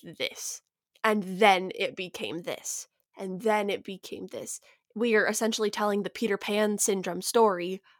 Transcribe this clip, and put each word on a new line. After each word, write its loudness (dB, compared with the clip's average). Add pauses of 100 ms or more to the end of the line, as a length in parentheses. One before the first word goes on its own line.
this. -8 (440)
And 2
then 4
it -4
became -8
this. -8 (280)
And -8
then 2
it -4
became -12
this." -10 (340)
We 2
are 6
essentially 0
telling 0
the -6
Peter 0
Pan 0
syndrome 0
story 2 (180)